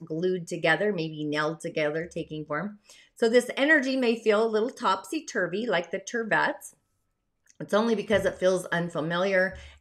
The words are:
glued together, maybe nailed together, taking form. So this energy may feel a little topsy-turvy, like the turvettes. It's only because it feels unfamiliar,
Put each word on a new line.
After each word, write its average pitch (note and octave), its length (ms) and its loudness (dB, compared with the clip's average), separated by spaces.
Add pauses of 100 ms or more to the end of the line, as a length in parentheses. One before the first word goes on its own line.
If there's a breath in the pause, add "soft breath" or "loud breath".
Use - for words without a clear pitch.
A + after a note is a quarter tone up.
glued E3+ 420 -2
together, E3+ 460 2
maybe D#3+ 320 -4
nailed D3+ 340 -2
together, D3+ 540 -4
taking D#3 320 -8
form. E3 340 -6 (380 loud breath)
So A#3 120 2
this A#3+ 280 4
energy C4+ 400 4
may A#3+ 180 2
feel A3 320 2
a - 20 -2
little A3 220 0
topsy-turvy, G3+ 960 -2
like F3 240 -2
the F#3+ 80 -4
turvettes. G3+ 800 -2 (840)
It's D3+ 160 -4
only A3+ 220 4
because G3 280 0
it - 140 -2
feels F#3 280 2
unfamiliar, F3 920 0 (240 loud breath)